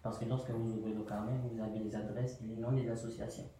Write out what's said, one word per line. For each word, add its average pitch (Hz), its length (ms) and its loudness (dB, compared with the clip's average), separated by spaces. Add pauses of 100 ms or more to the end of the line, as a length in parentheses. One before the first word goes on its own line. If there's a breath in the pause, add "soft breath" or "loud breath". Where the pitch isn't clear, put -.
Parce 117 160 0
que 120 60 0
lorsque 127 260 2
vous 113 220 2
ouvrez 107 200 0
le 107 100 0
carnet, 104 320 0 (140)
vous 113 140 -2
avez 107 160 0
les 107 160 0
adresses 110 480 0
et 110 60 -4
les 110 120 -4
noms 123 120 4
des 120 160 6
associations. 113 560 -4 (160)